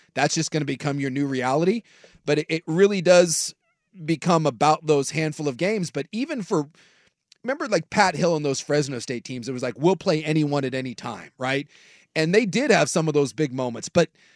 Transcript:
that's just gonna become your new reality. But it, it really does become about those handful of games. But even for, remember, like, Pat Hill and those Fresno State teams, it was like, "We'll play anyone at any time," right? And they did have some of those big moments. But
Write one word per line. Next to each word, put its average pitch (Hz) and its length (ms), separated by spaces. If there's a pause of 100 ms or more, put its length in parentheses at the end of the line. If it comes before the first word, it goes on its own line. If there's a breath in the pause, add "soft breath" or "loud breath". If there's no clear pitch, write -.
(120)
that's 139 220
just 160 160
gonna 147 160
become 143 340
your 139 100
new 139 160
reality. 139 560 (420 soft breath)
But 151 160
it, - 80
it 160 180
really 190 340
does 180 540 (500)
become 160 420
about 147 400
those 143 240
handful 156 380
of 123 80
games. 185 340
But 143 220
even 254 300
for, 156 260 (720 soft breath)
remember, 285 260
like, 180 220
Pat 185 240
Hill 165 220
and 151 80
those 135 160
Fresno 143 380
State 120 260
teams, 123 240
it 135 40
was 123 100
like, 123 160
"We'll 175 180
play 156 260
anyone 147 420
at 131 100
any 131 200
time," 98 440
right? 135 280 (480 soft breath)
And 160 200
they 233 120
did 247 240
have 156 200
some 160 180
of 147 60
those 143 180
big 143 200
moments. 123 360
But 170 220 (260 soft breath)